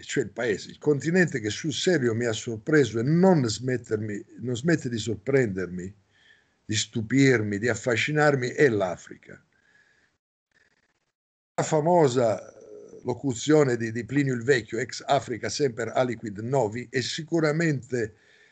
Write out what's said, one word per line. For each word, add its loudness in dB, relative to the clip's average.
cioè -2
il -8
paese, -4
il -18
continente 2
che -4
sul -6
serio 2
mi -2
ha 0
sorpreso 0
e -2
non 4
smettermi, -4
non -4
smette 0
di -2
sorprendermi, -2
di -6
stupirmi, 2
di -2
affascinarmi, 0
è 4
l'Africa. -4
La 0
famosa, 4
eh, -20
locuzione 2
di, -4
di -6
Plinio 0
il -6
Vecchio, 0
"Ex -8
Africa -2
semper -4
aliquid -2
novi", -2
è -2
sicuramente, -2